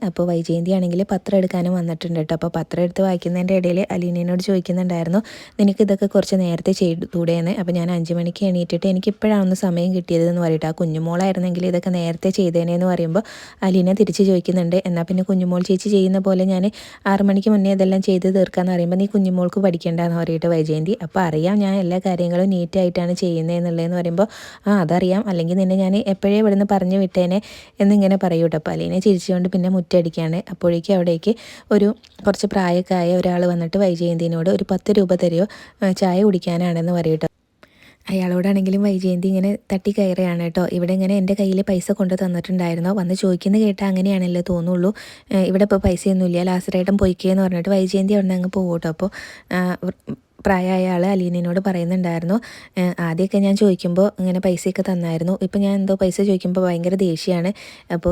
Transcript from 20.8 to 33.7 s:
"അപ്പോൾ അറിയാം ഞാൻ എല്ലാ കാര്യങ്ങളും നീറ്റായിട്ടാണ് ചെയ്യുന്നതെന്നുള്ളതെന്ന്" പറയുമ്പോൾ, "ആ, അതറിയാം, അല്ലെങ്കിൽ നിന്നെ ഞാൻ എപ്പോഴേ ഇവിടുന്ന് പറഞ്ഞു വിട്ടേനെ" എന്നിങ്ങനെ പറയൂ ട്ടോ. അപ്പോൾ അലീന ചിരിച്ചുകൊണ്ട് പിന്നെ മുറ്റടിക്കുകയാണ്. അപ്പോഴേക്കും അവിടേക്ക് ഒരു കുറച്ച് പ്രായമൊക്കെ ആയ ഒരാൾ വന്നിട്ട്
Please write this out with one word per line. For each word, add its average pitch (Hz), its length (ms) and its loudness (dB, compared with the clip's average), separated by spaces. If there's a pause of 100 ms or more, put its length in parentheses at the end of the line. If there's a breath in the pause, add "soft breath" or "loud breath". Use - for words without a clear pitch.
"അപ്പോൾ 185 240 -2
അറിയാം 165 360 0
ഞാൻ 196 200 0
എല്ലാ 180 220 -2
കാര്യങ്ങളും 180 480 0
നീറ്റായിട്ടാണ് 180 680 0
ചെയ്യുന്നതെന്നുള്ളതെന്ന്" 170 840 -2
പറയുമ്പോൾ, 175 320 0 (320 loud breath)
"ആ, 202 180 2
അതറിയാം, 180 480 2
അല്ലെങ്കിൽ 175 300 -2
നിന്നെ 190 200 2
ഞാൻ 190 180 2 (100)
എപ്പോഴേ 196 320 0
ഇവിടുന്ന് 202 300 2
പറഞ്ഞു 185 300 2
വിട്ടേനെ" 180 400 0 (420 loud breath)
എന്നിങ്ങനെ 196 360 4
പറയൂ 170 300 2
ട്ടോ. 160 100 0
അപ്പോൾ 156 160 -4
അലീന 170 280 -4
ചിരിച്ചുകൊണ്ട് 185 500 2
പിന്നെ 185 200 0
മുറ്റടിക്കുകയാണ്. 170 680 0 (120)
അപ്പോഴേക്കും 175 440 0
അവിടേക്ക് 175 380 0 (400 loud breath)
ഒരു 202 160 4 (320)
കുറച്ച് 202 280 0
പ്രായമൊക്കെ 185 480 0
ആയ 175 200 0
ഒരാൾ 180 300 0
വന്നിട്ട് 170 340 -2